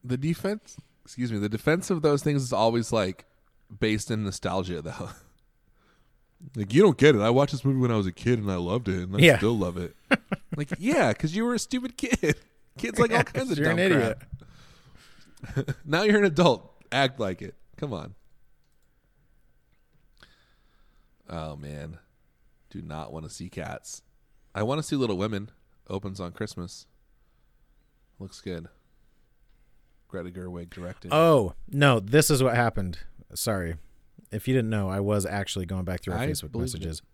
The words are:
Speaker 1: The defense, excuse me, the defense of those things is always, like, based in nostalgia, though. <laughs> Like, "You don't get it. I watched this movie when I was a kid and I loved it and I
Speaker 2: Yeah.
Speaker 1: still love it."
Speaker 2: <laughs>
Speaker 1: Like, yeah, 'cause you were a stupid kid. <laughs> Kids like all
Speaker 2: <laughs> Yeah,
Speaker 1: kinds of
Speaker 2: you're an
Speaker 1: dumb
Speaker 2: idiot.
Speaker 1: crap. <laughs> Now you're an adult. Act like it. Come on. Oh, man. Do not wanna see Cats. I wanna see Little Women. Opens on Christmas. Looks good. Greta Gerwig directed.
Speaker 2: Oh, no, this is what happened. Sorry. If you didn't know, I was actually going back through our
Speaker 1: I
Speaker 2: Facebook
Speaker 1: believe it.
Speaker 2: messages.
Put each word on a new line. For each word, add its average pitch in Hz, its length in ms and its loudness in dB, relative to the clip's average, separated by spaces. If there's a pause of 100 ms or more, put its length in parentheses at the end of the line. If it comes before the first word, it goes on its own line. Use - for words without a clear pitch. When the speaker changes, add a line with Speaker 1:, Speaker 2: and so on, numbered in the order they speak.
Speaker 1:
The 127 120 -2
defense, 170 600 -4 (280)
excuse 120 280 -4
me, 107 60 0
the 101 100 0
defense 147 420 0
of 165 120 0
those 147 200 4
things 143 220 2
is 123 80 -4
always, 113 400 2
like, 95 320 0 (560)
based 110 320 0
in 110 100 -2
nostalgia, 92 580 -4
though. - 340 -10
<laughs> - 40 -20 (1400)
Like, 104 200 -4
"You 170 80 10
don't 180 160 6
get 143 180 10
it. 101 60 4
I 110 80 4
watched 135 220 4
this 127 120 -6
movie 135 160 2
when 123 100 4
I 113 60 2
was 101 100 2
a 90 60 -2
kid 120 260 0
and 101 140 -2
I 92 40 0
loved 98 320 -2
it 92 200 -2
and 95 80 -4
I 123 40 2
Speaker 2:
Yeah. 151 180 6
Speaker 1:
still 110 200 2
love 90 200 -2
it." 85 180 -8 (140)
Speaker 2:
<laughs> 269 100 2 (360)
Speaker 1:
Like, 147 220 -6
yeah, 202 340 2
'cause 156 220 -4
you 220 100 -2
were 240 100 0
a 226 40 -2
stupid 247 400 -6
kid. 233 380 0 (220)
<laughs> - 200 -20
Kids 220 200 -6
like 233 120 4
all 226 60 2
Speaker 2:
<laughs> - 20 4
Yeah, 254 60 2
Speaker 1:
kinds 254 260 -6
of 147 80 0
Speaker 2:
you're 156 120 2
an 165 60 0
Speaker 1:
dumb 175 100 2
Speaker 2:
idiot. 131 320 2 (1300)
Speaker 1:
crap. 139 280 -4
<laughs> - 40 -20
Now 160 180 0
you're 214 160 6
an 202 60 4
adult. 156 460 4 (220)
Act 131 280 2
like 95 220 -2
it. 92 120 -12 (240)
Come 143 160 -6
on. 82 200 -10 (3250)
Oh, 78 280 -10
man. 73 420 -12 (720)
Do 85 120 -12
not 78 300 -12
wanna 78 180 -12
see 87 180 -12
Cats. - 540 -12 (520)
I 98 80 -4
wanna 139 200 -2
see 151 140 -4
Little 117 200 0
Women. 104 340 -4 (380)
Opens 98 320 -8
on 87 120 -8
Christmas. - 540 -12 (1300)
Looks - 220 -16
good. 87 280 -10 (1400)
Greta 90 220 -10
Gerwig 87 400 -12
directed. 90 420 -10
Speaker 2:
Oh, 147 420 4 (140)
no, 135 320 4
this 113 300 4
is 135 120 4
what 123 120 2
happened. 107 440 0 (360)
Sorry. 90 400 -2 (580)
If 107 160 -6
you 127 60 2
didn't 113 160 2
know, 101 180 0
I 98 120 -2
was 101 260 0
actually 98 400 -4
going 92 180 -4
back 90 180 -4
through 90 120 -6
our 101 60 -2
Speaker 1:
I 131 80 -2
Speaker 2:
Facebook 82 240 -6
Speaker 1:
believe 120 160 -4
it. 120 100 -8
Speaker 2:
messages. 82 240 -8 (120)